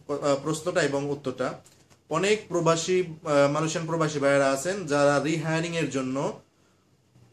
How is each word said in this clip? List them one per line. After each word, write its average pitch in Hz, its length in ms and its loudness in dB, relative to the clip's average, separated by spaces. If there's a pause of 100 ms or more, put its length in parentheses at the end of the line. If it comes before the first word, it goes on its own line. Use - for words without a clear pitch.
আহ, 143 340 0
প্রশ্নটা 160 380 -2
এবং 139 280 0
উত্তরটা। 143 520 -6 (480)
অনেক 196 380 0
প্রবাসী, 170 560 2
আহ, 147 480 2
মালয়েশিয়ান 160 360 -2
প্রবাসী 156 320 -2
ভাইয়েরা 139 320 4
আছেন 175 340 -4
যারা 143 380 4
রিহায়ারিং 165 520 -2
এর 156 140 -2
জন্য 135 520 -4 (920)